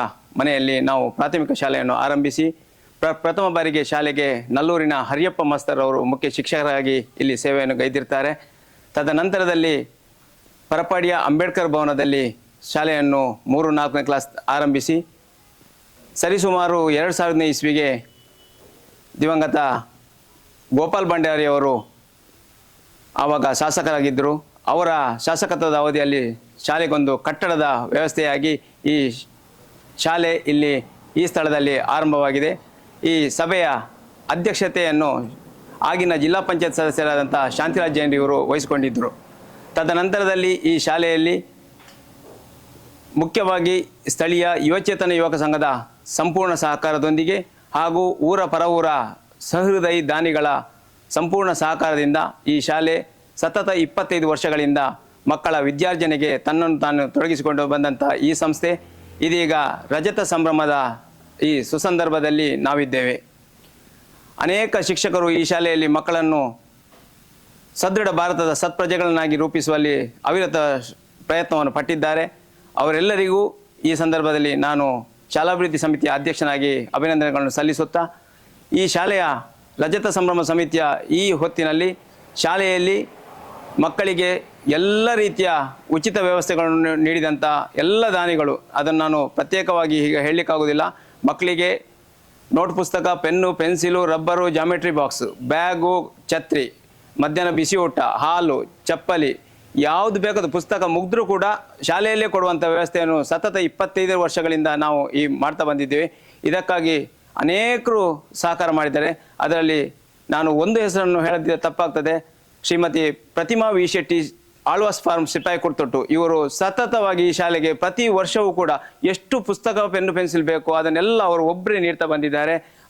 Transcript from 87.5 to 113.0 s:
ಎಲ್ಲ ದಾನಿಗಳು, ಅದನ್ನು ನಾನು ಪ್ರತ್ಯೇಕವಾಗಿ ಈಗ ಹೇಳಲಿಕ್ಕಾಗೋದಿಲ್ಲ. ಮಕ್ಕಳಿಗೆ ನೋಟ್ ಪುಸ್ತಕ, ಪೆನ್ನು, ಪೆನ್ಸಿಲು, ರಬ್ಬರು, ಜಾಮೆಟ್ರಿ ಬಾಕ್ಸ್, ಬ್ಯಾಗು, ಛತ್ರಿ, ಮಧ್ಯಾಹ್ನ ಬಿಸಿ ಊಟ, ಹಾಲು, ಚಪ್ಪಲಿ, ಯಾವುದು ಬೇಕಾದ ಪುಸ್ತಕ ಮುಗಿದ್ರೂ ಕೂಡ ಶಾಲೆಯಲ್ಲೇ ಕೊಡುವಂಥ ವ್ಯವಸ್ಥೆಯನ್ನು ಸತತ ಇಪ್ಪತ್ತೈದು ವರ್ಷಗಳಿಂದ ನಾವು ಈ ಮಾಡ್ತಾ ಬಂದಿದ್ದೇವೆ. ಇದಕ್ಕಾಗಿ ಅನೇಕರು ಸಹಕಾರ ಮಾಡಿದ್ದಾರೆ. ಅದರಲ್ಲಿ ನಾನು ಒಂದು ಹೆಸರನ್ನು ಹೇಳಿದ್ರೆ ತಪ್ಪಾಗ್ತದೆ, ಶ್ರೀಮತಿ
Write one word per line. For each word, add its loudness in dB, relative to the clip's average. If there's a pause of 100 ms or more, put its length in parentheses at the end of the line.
ಎಲ್ಲ 2
ದಾನಿಗಳು, 0
ಅದನ್ನು 0
ನಾನು 2
ಪ್ರತ್ಯೇಕವಾಗಿ 0
ಈಗ 0
ಹೇಳಲಿಕ್ಕಾಗೋದಿಲ್ಲ. 0 (480)
ಮಕ್ಕಳಿಗೆ -2 (680)
ನೋಟ್ 0
ಪುಸ್ತಕ, -2
ಪೆನ್ನು, 0
ಪೆನ್ಸಿಲು, 0
ರಬ್ಬರು, 0
ಜಾಮೆಟ್ರಿ 0
ಬಾಕ್ಸ್, -2 (180)
ಬ್ಯಾಗು, 0 (140)
ಛತ್ರಿ, -2 (480)
ಮಧ್ಯಾಹ್ನ 0
ಬಿಸಿ 0
ಊಟ, 0
ಹಾಲು, 0 (220)
ಚಪ್ಪಲಿ, -2 (360)
ಯಾವುದು 2
ಬೇಕಾದ 0
ಪುಸ್ತಕ -2
ಮುಗಿದ್ರೂ -2
ಕೂಡ 0 (360)
ಶಾಲೆಯಲ್ಲೇ 0
ಕೊಡುವಂಥ 0
ವ್ಯವಸ್ಥೆಯನ್ನು 0
ಸತತ -2
ಇಪ್ಪತ್ತೈದು 0
ವರ್ಷಗಳಿಂದ 0
ನಾವು 0
ಈ 0
ಮಾಡ್ತಾ -2
ಬಂದಿದ್ದೇವೆ. -2
ಇದಕ್ಕಾಗಿ 0 (260)
ಅನೇಕರು 0
ಸಹಕಾರ 0
ಮಾಡಿದ್ದಾರೆ. 0
ಅದರಲ್ಲಿ 0 (340)
ನಾನು 0
ಒಂದು 2
ಹೆಸರನ್ನು 0
ಹೇಳಿದ್ರೆ 0
ತಪ್ಪಾಗ್ತದೆ, -2 (380)
ಶ್ರೀಮತಿ 2